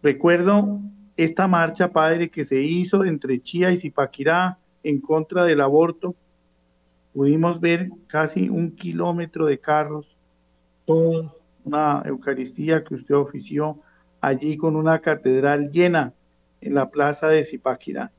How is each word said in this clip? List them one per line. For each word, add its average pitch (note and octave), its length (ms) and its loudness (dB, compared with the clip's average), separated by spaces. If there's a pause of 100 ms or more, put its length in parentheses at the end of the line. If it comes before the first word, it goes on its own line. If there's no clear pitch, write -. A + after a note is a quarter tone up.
Recuerdo F3 760 2 (340)
esta E3+ 320 0
marcha, F3+ 460 2
padre, E3 360 2
que D#3 140 -8
se C3+ 180 0
hizo F3+ 440 0
entre C3+ 360 -2
Chía F3+ 300 0
y F3+ 60 2
Zipaquirá D#3+ 800 -2 (260)
en D3 160 -2
contra D#3+ 460 0
del D#3 160 4
aborto. E3 520 2 (1000)
Pudimos D#3+ 480 2
ver E3+ 280 0 (180)
casi D#3+ 420 -2
un E3 260 -4
kilómetro E3+ 680 -4
de C#3+ 140 0
carros, D3+ 580 -4 (680)
toda E3 460 2 (320)
una D3 420 0
Eucaristía C#3 800 -4
que D#3 120 -10
usted C3 200 -2
ofició C#3+ 640 -4 (400)
allí C#3+ 380 -2
con D#3 180 -2
una D#3 240 2
catedral C#3+ 720 0
llena E3 420 2 (460)
en - 160 -8
la C3+ 140 0
plaza D3 400 -2
de D#3 160 4
Zipaquirá. C3 720 -8